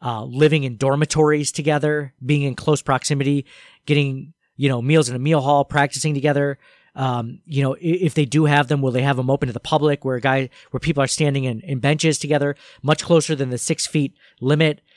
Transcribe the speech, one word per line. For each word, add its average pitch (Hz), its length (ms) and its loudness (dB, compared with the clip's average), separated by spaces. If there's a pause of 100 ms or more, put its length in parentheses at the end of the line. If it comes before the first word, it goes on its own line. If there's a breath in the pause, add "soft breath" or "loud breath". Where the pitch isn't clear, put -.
uh, 117 220 -6
living 143 400 2
in 123 140 -6
dormitories 147 760 2
together, 151 640 -2 (120)
being 143 180 0
in 135 120 -2
close - 260 0
proximity, 139 640 -2 (400 loud breath)
getting, 143 460 -2 (240)
you 139 140 0
know, 123 120 -2
meals 147 280 4
in 123 80 -6
a - 20 -6
meal 147 220 2
hall, 143 240 2
practicing 147 480 -2
together? 143 440 0 (380 soft breath)
Um, 123 500 -4
you 139 160 -2
know, 135 140 0
i-, - 60 -12
if 175 320 0
they 156 100 2
do 143 220 2
have 143 240 4
them, 143 120 0
will 131 100 0
they 123 100 0
have 139 160 0
them 127 120 0
open 139 180 0
to 117 60 -6
the 110 60 -10
public 147 460 0
where 131 100 -2
a 120 60 -6
guy, 131 280 0 (220 loud breath)
where 127 80 -6
people 143 240 0
are 131 40 2
standing 139 360 0
in, 120 180 -4
in 131 180 -6
benches 147 380 0
together, 143 380 0 (260 loud breath)
much 151 220 0
closer 160 320 2
than 135 140 -4
the 123 80 -4
six - 280 -4
feet 143 280 -2 (260 soft breath)
limit? 147 400 2 (180 soft breath)